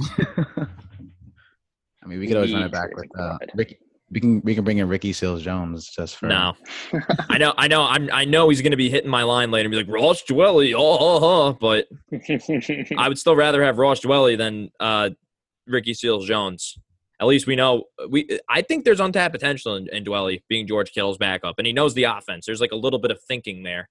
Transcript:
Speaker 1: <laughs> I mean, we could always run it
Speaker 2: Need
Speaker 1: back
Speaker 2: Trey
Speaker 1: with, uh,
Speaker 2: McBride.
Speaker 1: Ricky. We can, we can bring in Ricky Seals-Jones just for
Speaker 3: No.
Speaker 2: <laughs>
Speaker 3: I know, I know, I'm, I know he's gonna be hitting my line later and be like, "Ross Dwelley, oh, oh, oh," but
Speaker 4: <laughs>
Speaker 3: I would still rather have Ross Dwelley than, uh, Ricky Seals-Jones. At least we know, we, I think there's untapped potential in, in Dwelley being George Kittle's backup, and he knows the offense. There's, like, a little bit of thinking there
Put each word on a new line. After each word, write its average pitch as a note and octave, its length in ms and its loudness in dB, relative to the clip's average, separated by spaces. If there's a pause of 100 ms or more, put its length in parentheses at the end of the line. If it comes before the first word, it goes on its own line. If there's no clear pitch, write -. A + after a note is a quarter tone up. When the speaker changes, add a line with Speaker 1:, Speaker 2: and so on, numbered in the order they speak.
Speaker 1:
<laughs> - 100 -14 (1900)
I - 20 -20
mean, F2+ 140 -10
we G2+ 80 -6
could A2+ 80 0
always G2+ 180 2
run F#2 100 -2
it - 20 -4
Speaker 2:
Need E2+ 60 -8
Speaker 1:
back F2 200 -6
Speaker 2:
Trey - 200 -14
Speaker 1:
with, F#2 80 -12
uh, E2 220 -6
Speaker 2:
McBride. - 140 -14
Speaker 1:
Ricky. G#2+ 220 -4 (340)
We G#2+ 80 -4
can, A#2 240 2
we A2 100 0
can G#2+ 100 -2
bring G#2 140 0
in F#2+ 100 0
Ricky F#2+ 240 -2
Seals-Jones F2 800 -6
just - 280 -10
for F2 100 -6
Speaker 3:
No. F2+ 260 0 (380)
Speaker 2:
<laughs> D#3 400 -4
Speaker 3:
I B2+ 80 2
know, D3 180 4
I C#3 100 2
know, D#3 160 4
I'm, C#3 300 0
I C3+ 120 0
know D#3+ 240 4
he's C3+ 120 4
gonna C#3+ 160 2
be B2+ 120 2
hitting C#3 200 -2
my A#2+ 140 2
line A#2+ 260 2
later A2 160 0
and G#2+ 60 -4
be A2 60 0
like, G2+ 140 -2
"Ross D3 320 4
Dwelley, C#3+ 540 4
oh, D#3 220 4
oh, D#3+ 240 4
oh," D#3 360 4
but A2 280 2 (240)
Speaker 4:
<laughs> C#3+ 880 -4
Speaker 3:
I B2+ 80 2
would C#3 100 -2
still E3 180 4
rather D3 280 4
have B2+ 160 2
Ross C3+ 220 4
Dwelley B2+ 360 4
than, G#2+ 320 -4 (100)
uh, G#2 300 0 (560)
Ricky A#2 300 -4
Seals-Jones. G#2 840 -4 (420)
At G#2+ 60 0
least C#3 220 4
we C3+ 80 -2
know, B2+ 300 2 (220)
we, C3+ 300 -2 (120)
I E3+ 120 0
think D#4+ 240 -4
there's G#3 140 4
untapped F#3 340 0
potential C3+ 440 -4
in, F#2+ 140 -10
in G#2 120 -8
Dwelley G2 440 -4
being A2 200 -2
George G#2 240 -2
Kittle's G2 260 -4
backup, F#2 400 -4
and A#2 80 -4
he A#2 80 -2
knows C#3 220 0
the B2+ 80 0
offense. G2+ 420 -4
There's, A2+ 160 -6
like, A#2+ 120 0
a - 20 -6
little B2+ 240 -2
bit A#2+ 100 0
of - 140 -6
thinking G#2 400 -10
there F2+ 280 -10